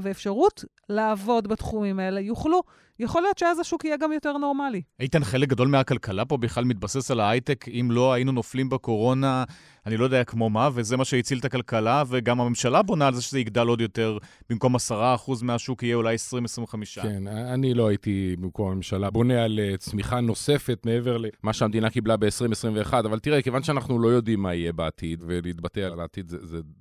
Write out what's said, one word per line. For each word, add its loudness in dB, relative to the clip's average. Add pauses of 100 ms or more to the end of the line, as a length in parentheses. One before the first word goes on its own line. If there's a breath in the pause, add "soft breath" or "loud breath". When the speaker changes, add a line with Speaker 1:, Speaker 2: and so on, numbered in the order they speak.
Speaker 1:
ואפשרות 0 (240)
לעבוד 0
בתחומים -2
האלה -2
יוכלו, 0 (380 soft breath)
יכול 0
להיות 2
שאז 2
השוק -4
יהיה -2
גם 0
יותר -2
נורמלי. -2 (180)
Speaker 2:
איתן, 2
חלק 2
גדול 2
מהכלכלה 2
פה -2
בכלל -2
מתבסס -2
על 0
ההייטק. 0
אם -2
לא 4
היינו 2
נופלים -2
בקורונה, 2 (420 loud breath)
אני -2
לא 2
יודע 4
כמו 0
מה, 2
וזה -2
מה 2
שהציל 0
את -6
הכלכלה, 0
וגם 0
הממשלה 2
בונה 2
על 2
זה -4
שזה -4
יגדל 0
עוד 2
יותר, -2 (320 loud breath)
במקום 2
עשרה 2
אחוז -4
מהשוק -4
יהיה 2
אולי 2
עשרים, -4
עשרים -6
וחמישה. -10
Speaker 3:
כן, -4
אני 0
לא 4
הייתי 0
במקום -4
הממשלה -2
בונה 2
על, 0
אה, -2
צמיחה -4
נוספת 0
מעבר 0
למה -4
שהמדינה 2
קיבלה 2
בעשרים 2
עשרים -2
ואחת, 0
אבל 0
תראה, 2
כיוון -2
שאנחנו -2
לא 4
יודעים 4
מה -2
יהיה -2
בעתיד, -4
ולהתבטא -6
על -6
העתיד -10
זה, -10
זה -10 (240)